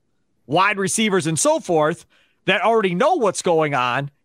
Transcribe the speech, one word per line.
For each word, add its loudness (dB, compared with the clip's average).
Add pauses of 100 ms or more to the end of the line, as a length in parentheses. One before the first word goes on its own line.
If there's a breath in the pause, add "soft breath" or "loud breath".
(480)
wide 0
receivers 0
and -2
so 2
forth, -2 (380)
that 0
already 2
know 2
what's -2
going 0
on. -2 (140)